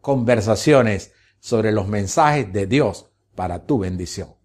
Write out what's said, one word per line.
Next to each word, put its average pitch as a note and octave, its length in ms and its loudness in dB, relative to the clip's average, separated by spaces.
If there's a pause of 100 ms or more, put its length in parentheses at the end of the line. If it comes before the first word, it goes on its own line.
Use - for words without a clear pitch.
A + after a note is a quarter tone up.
conversaciones A#2 1120 2 (260)
sobre A2 340 0
los G2 160 -2
mensajes A2 640 0
de G2+ 120 -2
Dios A2+ 440 -2 (240)
para F2 320 -8
tu C#3 140 0
bendición. F2+ 540 -8 (100)